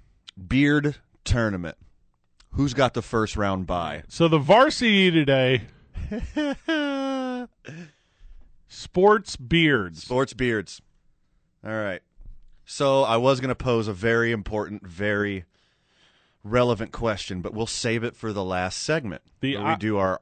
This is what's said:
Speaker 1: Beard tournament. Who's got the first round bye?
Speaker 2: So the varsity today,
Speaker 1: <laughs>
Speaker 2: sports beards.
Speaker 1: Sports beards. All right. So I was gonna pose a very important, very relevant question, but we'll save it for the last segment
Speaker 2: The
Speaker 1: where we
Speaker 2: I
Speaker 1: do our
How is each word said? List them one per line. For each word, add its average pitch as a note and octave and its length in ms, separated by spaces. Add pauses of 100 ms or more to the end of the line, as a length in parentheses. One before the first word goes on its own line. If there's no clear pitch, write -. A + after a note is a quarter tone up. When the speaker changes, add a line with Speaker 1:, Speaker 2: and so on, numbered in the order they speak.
(480)
Speaker 1:
Beard C#3+ 500 (260)
tournament. F#2+ 540 (720)
Who's C3+ 220
got B2+ 200
the A#2+ 80
first A2 340
round G2 320
bye? D#2+ 400
Speaker 2:
So - 200
the D#3+ 120
varsity G#3 720
today, C3 520 (460)
Speaker 1:
<laughs> C4+ 1400 (1200)
Speaker 2:
sports - 680
beards. B2 680
Speaker 1:
Sports B2+ 300
beards. A2+ 480 (840)
All G#2+ 80
right. G#2 300 (640)
So C3+ 380
I A2+ 140
was B2+ 220
gonna B2+ 160
pose A#2 320
a G#2+ 60
very A#2 380
important, G#2 540
very G2+ 600 (1000)
relevant A2+ 480
question, G2+ 500
but F#2+ 120
we'll A2 140
save A2+ 360
it A#2 120
for A2+ 180
the G2 100
last F#2 400
segment C#3 380 (200)
Speaker 2:
The C3+ 140
Speaker 1:
where - 100
we D3+ 60
Speaker 2:
I D#3+ 40
Speaker 1:
do G#2+ 220
our F#2+ 240